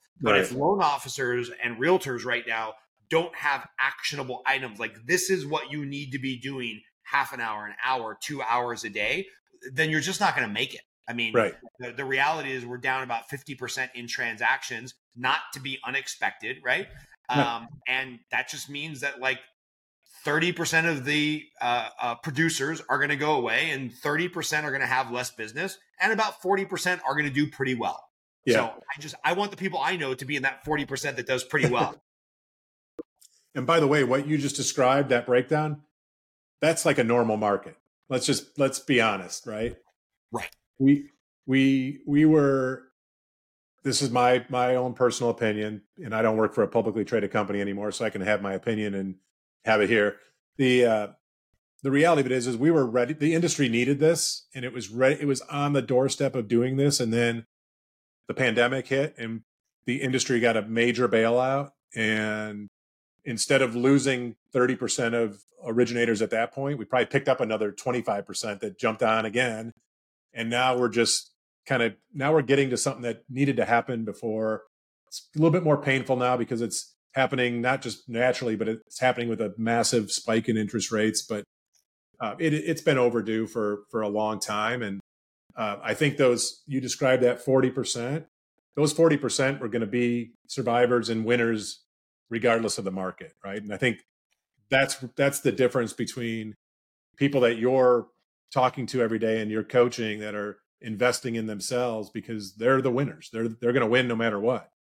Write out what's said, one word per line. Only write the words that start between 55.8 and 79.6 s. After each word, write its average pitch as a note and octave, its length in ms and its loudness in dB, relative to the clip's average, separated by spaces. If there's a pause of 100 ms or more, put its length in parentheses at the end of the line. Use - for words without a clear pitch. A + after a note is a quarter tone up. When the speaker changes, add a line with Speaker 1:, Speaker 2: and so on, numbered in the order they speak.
Speaker 2:
doorstep C3 500 2
of A#2 140 -4
doing A#2+ 300 2
this. C#3+ 220 4
And A#2 140 0
then A#2 320 0 (840)
the C3 60 -8
pandemic B2 540 2
hit, C#3+ 280 0
and A2+ 260 -8 (440)
the B2 160 -2
industry B2+ 380 0
got A2+ 180 4
a G#2+ 60 0
major A#2 440 2
bailout. B2 640 2 (220)
And G#2+ 720 -2 (580)
instead C3+ 360 0
of A#2+ 120 0
losing B2 640 2 (160)
thirty B2 240 2
percent A#2+ 400 -2
of A2+ 260 -2 (220)
originators A#2 580 2
at A2 80 0
that A2+ 240 -2
point, C#3 240 -4
we A#2 60 -10
probably B2 220 0
picked C#3 240 0
up B2+ 100 2
another G#2+ 320 -2
twenty-five A2 540 -4
percent G#2 340 -8
that G2+ 180 -10
jumped A2 240 -2
on A2 240 2
again. A2+ 460 -4 (600)
And A2+ 160 -6
now B2+ 280 2
we're B2 120 2
just A2+ 420 0 (340)
kind B2+ 160 0
of, A#2 140 0 (180)
now C#3+ 200 0
we're D#3 80 6
getting C3+ 300 4
to B2 40 0
something B2 280 -4
that A#2 260 -6
needed C3+ 260 2
to A2+ 100 2
happen A#2 380 0
before. A2 600 -4 (440)
It's - 280 -18
a D3+ 40 -2
little D#3+ 140 6
bit F3+ 100 2
more D3 180 4
painful C3 360 0
now B2 180 2
because A#2 260 -2
it's - 340 -6 (180)
happening, B2 480 0
not C3 200 0
just - 280 -10
naturally, A#2+ 480 0
but G#2+ 100 -4
it's - 320 -8
happening A#2+ 300 0
with A2 100 -4
a G#2 180 -4
massive A2+ 540 0